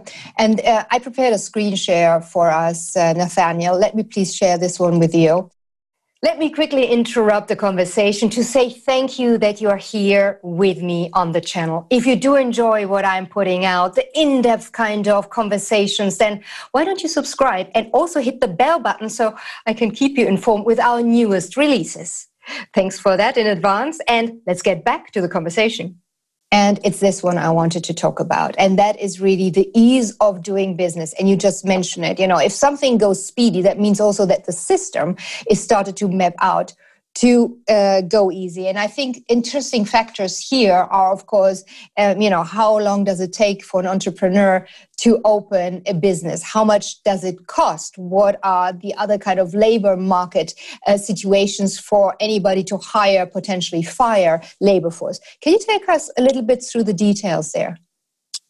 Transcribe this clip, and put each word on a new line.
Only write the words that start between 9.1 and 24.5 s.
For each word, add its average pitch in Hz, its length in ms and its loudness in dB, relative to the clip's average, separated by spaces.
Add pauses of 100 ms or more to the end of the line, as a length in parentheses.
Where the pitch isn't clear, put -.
you 240 220 2
that 208 200 0
you 214 120 0
are 196 120 -4 (120)
here 196 480 2
with 175 400 0
me 175 300 -2
on 175 180 0
the 170 100 -2
channel. 165 480 -6
If 240 160 2
you 254 100 4
do 269 200 2
enjoy 233 500 0
what 196 200 -2
I'm 190 200 -2
putting 185 400 -2
out, 180 300 0
the - 180 0
in-depth 247 580 0
kind 214 360 -4
of 202 240 0
conversations, 202 880 -2
then 208 240 0 (300)
why 294 120 0
don't 370 160 -4
you 320 80 -4
subscribe 247 640 -2
and 226 180 -2
also 311 300 0
hit 247 180 -4
the 202 220 0
bell 320 180 2
button 220 300 -6
so 220 260 -4 (300)
I 226 80 -2
can 226 160 -2
keep 277 260 -2
you 240 120 2
informed 208 400 0
with 233 120 2
our 240 220 2
newest 233 560 0
releases. 240 680 -2 (480)
Thanks 190 240 -2
for 190 180 2
that 220 180 0
in 220 120 2
advance, 202 600 0
and 233 380 -2
let's 180 160 -4